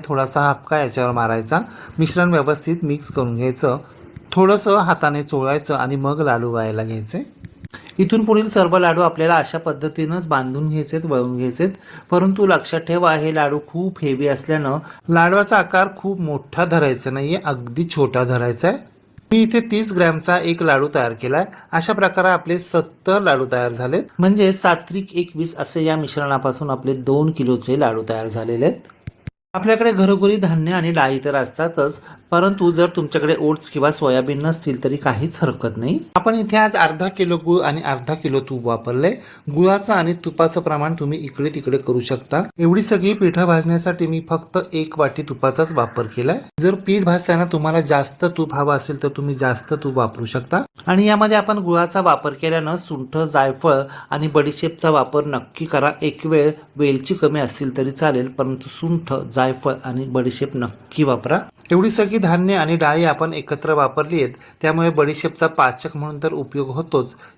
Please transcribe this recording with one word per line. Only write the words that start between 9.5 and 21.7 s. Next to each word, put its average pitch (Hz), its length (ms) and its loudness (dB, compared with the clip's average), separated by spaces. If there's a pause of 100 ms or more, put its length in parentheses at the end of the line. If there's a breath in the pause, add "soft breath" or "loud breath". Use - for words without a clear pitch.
पद्धतीनंच 156 680 -4
बांधून 139 400 -2
घ्यायचेत, 156 360 -4
वळून 127 320 0
घ्यायचेत. 127 340 -2 (400 loud breath)
परंतु 190 360 4
लक्षात 165 340 2
ठेवा, 170 340 2
हे 156 200 0
लाडू 147 320 2
खूप 185 360 -6
हेवी 139 240 0
असल्यानं 143 520 -2 (300 loud breath)
लाडवाचा 185 500 4
आकार 190 380 2
खूप 190 240 -4
मोठा 151 440 -2
धरायचा 143 460 2
नाहीये, 139 340 -2
अगदी 131 420 -4 (100)
छोटा 127 280 2
धरायचा 123 440 0
आहे. 262 100 0 (540)
मी 226 100 6
इथे 226 180 2
तीस 220 320 -2
ग्रॅमचा 175 480 2
एक 170 220 -2
लाडू 143 320 4
तयार 120 180 0
केलाय. 135 320 -2 (280 loud breath)